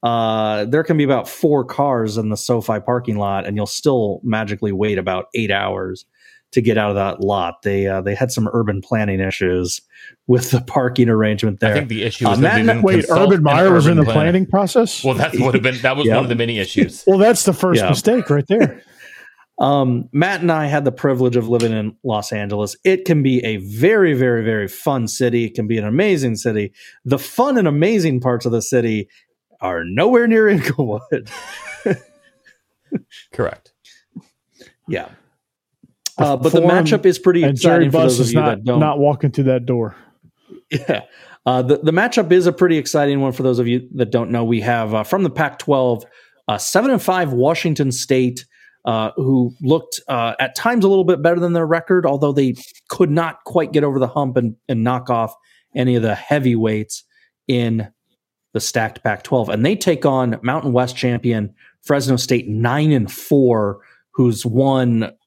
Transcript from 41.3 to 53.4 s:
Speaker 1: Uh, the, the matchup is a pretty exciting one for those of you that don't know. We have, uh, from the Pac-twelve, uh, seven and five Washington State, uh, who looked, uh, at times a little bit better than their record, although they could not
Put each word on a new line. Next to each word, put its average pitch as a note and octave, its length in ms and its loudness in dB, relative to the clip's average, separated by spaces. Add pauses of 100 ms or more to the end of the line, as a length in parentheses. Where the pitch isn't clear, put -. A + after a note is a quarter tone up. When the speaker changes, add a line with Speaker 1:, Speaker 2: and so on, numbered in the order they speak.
Speaker 1:
Uh, B2+ 160 2
the, C3 160 4
the D#3 140 0
matchup G3 400 2
is F3+ 140 6
a F3 60 2
pretty E3+ 260 2
exciting C#3+ 420 0
one C3+ 120 0
for C3 100 -6
those B2+ 160 2
of A#2+ 100 0
you B2 180 -2 (100)
that A#2+ 140 -2
don't A#2 200 -2
know. A#2 140 0
We A#2 180 0
have, A2+ 320 -2
uh, G#2+ 100 0
from G3 180 -2
the E3+ 80 0
Pac-twelve, C3 760 -2 (440)
uh, A2 100 0
seven A#3 320 0
and A#3+ 120 2
five F3+ 300 0
Washington C#3+ 600 0
State, B2+ 540 -2 (400)
uh, A2 280 -2
who C3 460 0
looked, D#3 480 -2
uh, A#2 320 -2
at C3 160 -4
times A#3 280 0
a G3 40 6
little F#3+ 160 4
bit E3+ 180 2
better E3+ 160 2
than E3+ 140 0
their E3+ 140 0
record, E3 400 0
although C#3+ 260 2
they C3+ 220 0 (340)
could F3 220 -10
not D#3+ 340 -4